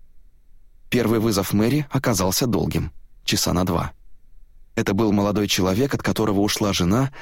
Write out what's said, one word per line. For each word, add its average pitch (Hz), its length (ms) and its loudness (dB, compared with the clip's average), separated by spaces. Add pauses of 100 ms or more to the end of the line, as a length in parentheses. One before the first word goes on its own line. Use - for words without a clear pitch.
(920)
Первый 117 300 2
вызов 104 320 0
Мэри 123 380 2
оказался 98 560 0
долгим, 90 460 -2 (320)
часа - 280 0
на 90 120 2
два. 87 280 -2 (800)
Это 107 200 0
был 107 180 2
молодой 101 340 2
человек, 98 480 0
от - 80 -6
которого 101 380 0
ушла 101 320 0
жена, 107 500 0